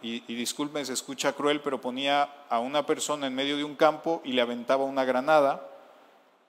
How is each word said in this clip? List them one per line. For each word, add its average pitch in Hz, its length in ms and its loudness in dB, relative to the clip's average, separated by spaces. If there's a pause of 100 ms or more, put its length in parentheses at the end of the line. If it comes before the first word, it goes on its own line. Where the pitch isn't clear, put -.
y, 117 240 -6
y 117 100 -6
disculpen, 147 500 -4
se 131 60 -6
escucha 135 400 -2
cruel, 147 280 0
pero 139 200 -4
ponía 139 680 -2
a 117 120 2
una 139 260 -2
persona 147 400 -2
en 131 80 -4
medio 139 220 -2
de 147 80 -2
un 147 120 -10
campo 156 480 2
y 139 80 -4
le 123 100 4
aventaba 120 420 0
una 135 200 0
granada 139 640 4 (800)